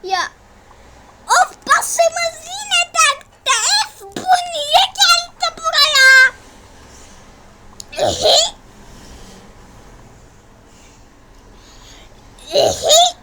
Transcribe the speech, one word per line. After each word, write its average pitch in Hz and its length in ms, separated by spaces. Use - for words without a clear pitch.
Ya. 359 220
Of, 679 220
başımız 659 760
yine 719 500
dertte. 587 560
Ef, 659 500
bu - 200
niye 605 300
geldi 698 480
buraya? 571 760
İhi. - 280
İhi. - 680